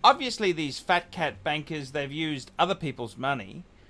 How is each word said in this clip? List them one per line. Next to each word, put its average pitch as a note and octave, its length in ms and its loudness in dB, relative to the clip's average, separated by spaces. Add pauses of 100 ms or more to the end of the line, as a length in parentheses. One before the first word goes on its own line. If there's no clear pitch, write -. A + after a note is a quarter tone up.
Obviously, A#3 520 6
these D#3 260 -4
fat F3 320 0
cat D#3 320 -4
bankers, D3+ 480 -4
they've C#3 180 -4
used D3+ 480 -4
other F3+ 160 4
people's B2+ 440 -6
money C3 460 -4 (260)